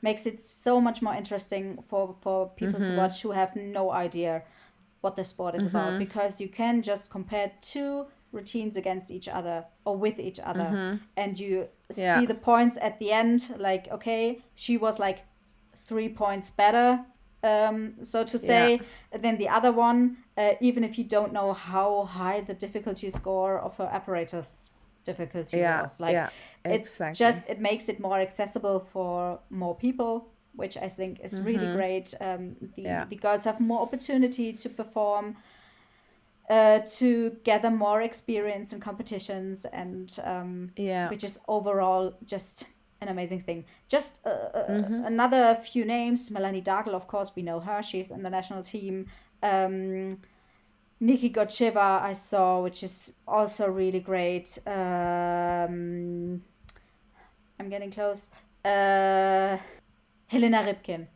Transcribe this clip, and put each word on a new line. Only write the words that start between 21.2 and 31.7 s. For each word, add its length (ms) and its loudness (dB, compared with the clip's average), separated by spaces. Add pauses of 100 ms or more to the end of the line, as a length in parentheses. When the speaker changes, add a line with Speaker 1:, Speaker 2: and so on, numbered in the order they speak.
Speaker 1:
know 220 0
how 500 0
high 380 -2
the 140 -8
difficulty 540 -6
score 500 0
of 180 -8
her 140 -4
apparatus 800 -6 (340)
difficulty 520 -6
Speaker 2:
Yeah, 240 4
Speaker 1:
was. 180 -6
Like, 140 2
Speaker 2:
yeah, 160 2 (340)
Speaker 1:
it's 300 0
Speaker 2:
exactly. 320 -6
Speaker 1:
just, 240 2
it 100 -6
makes 300 -2
it 100 -4
more 220 0
accessible 580 -2
for 600 -4 (100)
more 260 -4
people, 540 -2 (260)
which 220 -8
I 100 -6
think 320 -8
is 220 -8
really 260 0
Speaker 2:
Mm-hmm. 80 -2